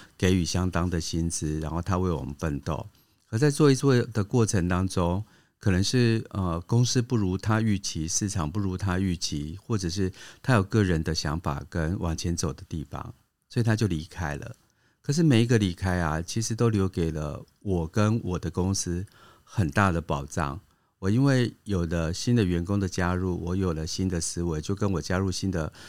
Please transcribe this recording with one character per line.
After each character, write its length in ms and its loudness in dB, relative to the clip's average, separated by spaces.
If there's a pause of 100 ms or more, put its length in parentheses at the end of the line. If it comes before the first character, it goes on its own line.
(180)
给 160 4
予 100 4
相 280 -2
当 180 0
的 100 -2
薪 300 -2
资， 300 -4
然 100 -6
后 120 -4
他 180 -2
为 100 0
我 140 -4
们 160 -8
奋 220 -2
斗。 260 -6 (400)
而 100 -4
在 140 4
做 200 6
一 40 6
做 260 4
的 220 -2
过 220 2
程 220 0
当 200 0
中， 360 0 (360)
可 120 2
能 120 4
是， 460 2
呃， 320 -2
公 240 2
司 160 2
不 160 -2
如 200 2
他 240 0
预 180 2
期， 280 -4
市 220 -2
场 200 -2
不 100 -4
如 180 -2
他 220 0
预 180 0
期， 480 -6
或 120 0
者 120 -2
是 220 -2 (300)
他 120 2
有 100 4
个 200 0
人 200 2
的 120 -2
想 240 -2
法 300 -6
跟 300 -2
往 160 -2
前 220 -4
走 160 -4
的 160 -14
地 140 -8
方， 300 -12 (360)
所 100 -2
以 40 2
他 120 4
就 120 2
离 180 -2
开 300 -6
了。 200 -12 (460)
可 100 -4
是 120 2
每 180 8
一 40 4
个 120 4
离 160 2
开 260 0
啊， 220 0
其 200 -4
实 140 -4
都 140 2
留 180 2
给 240 0
了 320 -6 (160)
我 280 -2
跟 360 2
我 160 -2
的 120 -4
公 220 0
司 320 -2 (380)
很 260 -2
大 220 2
的 80 0
保 260 -4
障。 360 -6 (380)
我 100 -2
因 140 4
为 300 2 (120)
有 200 0
了 280 -2
新 200 0
的 100 4
员 200 2
工 160 0
的 80 0
加 260 -2
入， 300 -2
我 120 -2
有 180 0
了 120 -4
新 220 -2
的 140 -2
思 220 -4
维， 180 -2
就 120 -6
跟 200 -2
我 80 -2
加 160 -2
入 120 0
新 220 -2
的， 220 -4 (160)